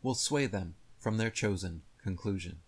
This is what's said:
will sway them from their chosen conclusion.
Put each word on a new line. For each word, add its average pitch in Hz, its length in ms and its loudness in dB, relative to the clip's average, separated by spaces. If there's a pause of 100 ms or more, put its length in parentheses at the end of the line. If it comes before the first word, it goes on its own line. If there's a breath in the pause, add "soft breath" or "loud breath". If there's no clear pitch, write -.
will 127 140 0
sway 143 300 2
them 92 280 -2 (240)
from 110 200 2
their 113 120 4
chosen 92 520 0 (200)
conclusion. 90 640 -2